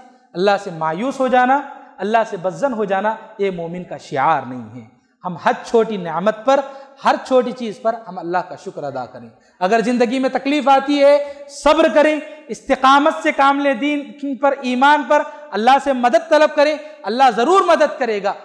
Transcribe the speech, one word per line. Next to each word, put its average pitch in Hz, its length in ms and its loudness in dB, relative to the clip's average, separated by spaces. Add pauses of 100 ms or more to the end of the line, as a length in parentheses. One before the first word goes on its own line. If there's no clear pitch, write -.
(320)
اللہ 196 320 2
سے 190 60 -10
مایوس 165 500 -4
ہو 254 80 0
جانا، 254 320 2 (380)
اللہ 214 200 0 (120)
سے 208 60 -10
بدظن 185 360 -4
ہو 214 120 -4
جانا، 196 320 -2 (220)
یہ 196 120 -2
مومن 175 340 -8
کا 147 120 -14
شعار 139 460 -2
نہیں 120 380 -14
ہے۔ 110 80 -20 (360)
ہم 180 200 -8
ہر 233 80 2 (120)
چھوٹی 220 320 0
نعمت 180 480 -4
پر، 269 160 2 (440)
ہر 247 100 2 (120)
چھوٹی 247 260 2
چیز 220 300 -10
پر 226 120 -2 (140)
ہم 180 100 -14
اللہ 170 200 -4 (100)
کا 151 80 -14
شکر 180 260 -14
ادا 131 240 -8
کریں۔ 117 220 -18 (320)
اگر 202 240 2
زندگی 247 340 0
میں 262 100 -2
تکلیف 262 400 -2
آتی 277 360 4
ہے، 285 280 4 (160)
صبر 311 460 2
کریں، 302 260 2 (280)
استقامت 285 760 2
سے 311 100 0
کام 277 280 2
لیں، 277 140 0
دین 277 640 -6
پر، 277 240 0
ایمان 269 480 2
پر، 294 140 4 (280)
اللہ 214 200 2 (140)
سے 277 80 0
مدد 247 380 0
طلب 302 260 4
کریں، 294 200 2 (260)
اللہ 233 220 0 (120)
ضرور 330 240 4
مدد 311 380 2
کرے 220 240 -2
گا۔ 190 100 -2 (120)